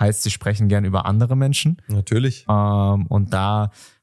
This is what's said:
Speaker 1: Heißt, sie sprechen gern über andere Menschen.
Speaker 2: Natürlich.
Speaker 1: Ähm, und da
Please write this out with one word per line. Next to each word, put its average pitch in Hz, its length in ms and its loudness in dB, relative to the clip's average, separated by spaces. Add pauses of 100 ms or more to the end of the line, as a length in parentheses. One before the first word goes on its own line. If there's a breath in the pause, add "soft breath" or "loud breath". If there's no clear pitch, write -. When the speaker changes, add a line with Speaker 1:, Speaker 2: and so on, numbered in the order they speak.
Speaker 1:
Heißt, 104 220 0
sie 104 80 -4
sprechen 104 380 -2
gern 101 180 0
über 95 180 -2
andere 117 320 0
Menschen. 143 520 0
Speaker 2:
Natürlich. 113 600 -2
Speaker 1:
Ähm, 101 600 2
und 101 260 0
da 101 360 0 (320 loud breath)